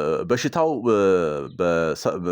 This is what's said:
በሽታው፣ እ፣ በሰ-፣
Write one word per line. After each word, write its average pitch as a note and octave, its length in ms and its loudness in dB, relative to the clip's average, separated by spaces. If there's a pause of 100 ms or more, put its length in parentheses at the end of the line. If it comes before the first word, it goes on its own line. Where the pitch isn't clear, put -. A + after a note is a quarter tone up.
(240)
በሽታው፣ D3 460 0 (180)
እ፣ G#2 120 4 (540)
በሰ-፣ E2 640 0 (160)